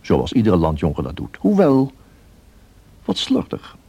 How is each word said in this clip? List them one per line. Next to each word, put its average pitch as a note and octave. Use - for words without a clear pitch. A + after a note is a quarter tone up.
zoals C2+
iedere G#2+
landjongen D#2
dat C2
doet. -
Hoewel, C#3+
wat -
slordig. -